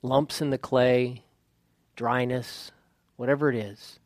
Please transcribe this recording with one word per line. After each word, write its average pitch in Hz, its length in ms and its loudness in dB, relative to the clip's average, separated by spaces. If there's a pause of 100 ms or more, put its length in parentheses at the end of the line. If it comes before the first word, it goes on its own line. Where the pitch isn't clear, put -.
lumps 135 380 0
in 147 100 -2
the 131 80 0
clay, 123 640 2 (680)
dryness, 123 800 -4 (440)
whatever 139 320 0
it 123 80 0
is 101 500 -10